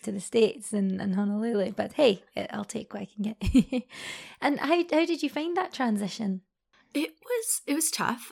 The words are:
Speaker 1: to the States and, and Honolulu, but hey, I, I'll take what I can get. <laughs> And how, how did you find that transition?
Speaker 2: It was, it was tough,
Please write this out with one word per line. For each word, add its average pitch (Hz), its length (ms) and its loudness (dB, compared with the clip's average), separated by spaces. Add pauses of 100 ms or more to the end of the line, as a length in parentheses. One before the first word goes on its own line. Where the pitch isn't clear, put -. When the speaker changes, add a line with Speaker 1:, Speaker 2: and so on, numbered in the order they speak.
Speaker 1:
to 220 100 -6
the 196 80 -6
States 214 540 2
and, 190 260 0
and 190 160 0
Honolulu, 208 580 0
but 202 200 -4
hey, 233 300 4 (120)
I, 196 160 -4
I'll 208 140 -4
take - 260 -8
what 208 120 -8
I 185 100 -8
can 214 220 -4
get. 233 480 4 (280)
<laughs> - 300 -14
And 277 180 2
how, 320 180 2 (140)
how 320 140 4
did 339 180 0
you 285 60 0
find 330 280 -4
that 370 160 -2
transition? 208 680 0 (520)
Speaker 2:
It 320 180 -2 (120)
was, - 440 -2
it 285 80 0
was 320 160 0
tough, - 400 -2